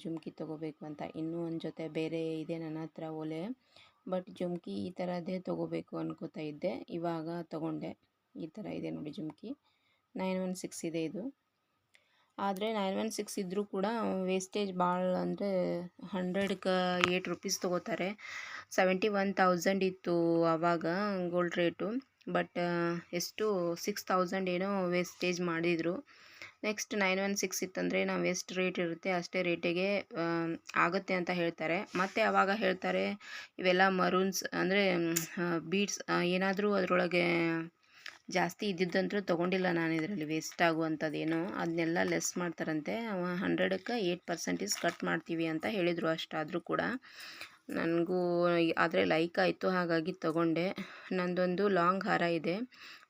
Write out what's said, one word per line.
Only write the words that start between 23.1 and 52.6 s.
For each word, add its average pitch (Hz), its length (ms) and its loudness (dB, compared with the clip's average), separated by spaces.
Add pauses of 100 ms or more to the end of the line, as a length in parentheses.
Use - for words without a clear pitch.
ಎಷ್ಟು - 260 -4 (400)
ಸಿಕ್ಸ್ - 260 -4
ತೌಸಂಡ್ 185 440 2
ಏನೋ 190 160 0 (240)
ವೇಸ್ಟೇಜ್ 180 460 0 (100)
ಮಾಡಿದರು. 165 440 2 (760)
ನೆಕ್ಸ್ಟ್ 214 260 -4 (100)
ನೈನ್ 190 220 4
ಒನ್ 202 160 0
ಸಿಕ್ಸ್ 190 240 -4
ಇತ್ತಂದರೆ 180 340 0 (100)
ನಾವು 180 220 0
ಎಷ್ಟು 180 280 -6
ರೇಟ್ 185 240 0
ಇರುತ್ತೆ 170 340 -2
ಅಷ್ಟೇ 185 240 -2
ರೇಟಿಗೆ, 175 460 0 (340)
ಆ, - 20 0 (640)
ಆಗುತ್ತೆ 185 340 0
ಅಂತ 180 100 -2 (120)
ಹೇಳ್ತಾರೆ. 165 360 0 (220)
ಮತ್ತು 196 200 0 (100)
ಆವಾಗ 196 200 4 (140)
ಹೇಳ್ತಾರೆ 185 400 0 (540)
ಇವೆಲ್ಲ 185 240 6 (180)
ಮರೂನ್ಸ್, 185 420 2 (200)
ಅಂದರೆ, 196 220 4 (580)
ಆ, 175 80 0 (240)
ಬೀಡ್ಸ್, 196 340 0
ಆ, 170 100 2 (180)
ಏನಾದರೂ 196 340 2 (100)
ಅದರೊಳಗೆ 180 460 4 (1080)
ಜಾಸ್ತಿ 175 360 0
ಇದ್ದಿದ್ದಂತೂ 185 580 0
ತೊಗೊಂಡಿಲ್ಲ 185 400 2 (100)
ನಾನು 160 160 2
ಇದರಲ್ಲಿ, 156 380 -2
ವೇಸ್ಟ್ 160 300 -4
ಆಗುವಂಥದ್ದೇನು, 160 760 2 (220)
ಅದನ್ನೆಲ್ಲ 170 380 0 (120)
ಲೆಸ್ 170 200 0 (100)
ಮಾಡ್ತಾರಂತೆ. 165 540 -2 (180)
ಅವ 185 100 0 (180)
ಹಂಡ್ರೆಡ್ಗೆ 185 540 0 (160)
ಏಟ್ 180 160 -4
ಪರ್ಸೆಂಟೇಜ್ 180 560 -2
ಕಟ್ 170 260 0
ಮಾಡ್ತೀವಿ 165 440 -2
ಅಂತ 160 140 -4 (100)
ಹೇಳಿದರು. 170 400 2
ಅಷ್ಟಾದರೂ 160 440 -4 (100)
ಕೂಡ 160 120 0 (960)
ನನಗೂ 170 420 2 (640)
ಆದರೆ 180 180 4 (100)
ಲೈಕ್ 165 300 2
ಆಯಿತು, 175 240 2 (100)
ಹಾಗಾಗಿ 170 360 2 (120)
ತೊಗೊಂಡೆ. 165 400 2 (540)
ನಂದೊಂದು 180 460 2 (140)
ಲಾಂಗ್ 185 300 4
ಹಾರ 170 160 4 (140)
ಇದೆ 165 160 0 (560)